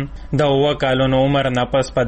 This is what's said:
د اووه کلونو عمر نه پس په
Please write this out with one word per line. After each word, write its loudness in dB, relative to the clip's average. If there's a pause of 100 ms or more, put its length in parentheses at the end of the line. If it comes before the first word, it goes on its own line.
(340)
د 2
اووه 2
کلونو 0
عمر 0
نه 0
پس 0
په 2